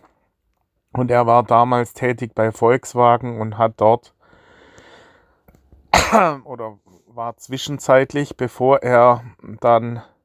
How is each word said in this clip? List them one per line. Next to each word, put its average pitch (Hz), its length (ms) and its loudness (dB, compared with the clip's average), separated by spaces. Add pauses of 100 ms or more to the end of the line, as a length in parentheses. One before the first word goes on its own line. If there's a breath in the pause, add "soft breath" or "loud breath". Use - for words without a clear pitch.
(920)
Und 123 180 -4
er 120 160 2
war 117 160 4
damals 120 520 0
tätig 123 400 -6
bei 110 180 -2
Volkswagen 120 880 0
und 110 180 -10
hat 113 200 0
dort 110 360 0 (1800 soft breath)
<coughs> 160 520 0
oder 110 340 -16 (380)
war 117 220 -10
zwischenzeitlich, 135 960 -2
bevor 127 460 -2
er 120 420 4 (360)
dann 117 420 0 (220 soft breath)